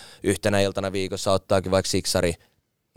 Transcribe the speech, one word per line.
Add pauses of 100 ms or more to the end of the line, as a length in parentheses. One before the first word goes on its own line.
(220)
yhtenä
iltana
viikossa
ottaakin
vaikka
siksari (640)